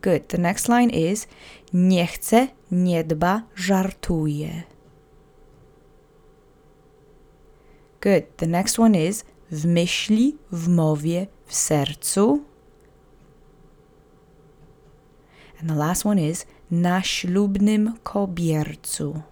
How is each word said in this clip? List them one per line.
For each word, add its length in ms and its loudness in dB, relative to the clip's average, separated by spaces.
Good. 260 0
The 100 -4
next 300 -2
line 220 4
is, 380 -2
„Nie 340 4
chce, 420 0
nie 320 0
dba, 380 0
żartuje.” 1080 -2
Good. 220 4
The 100 -2
next 320 0
one 160 6
is, 280 -2
„W 140 -6
myśli, 720 0
w 160 -6
mowie, 600 0
w 100 -14
sercu.” 880 0
And 80 -6
the 60 0
last 300 -2
one 140 2
is, 260 -2
„Na 300 0
ślubnym 920 0
kobiercu.” 1160 -4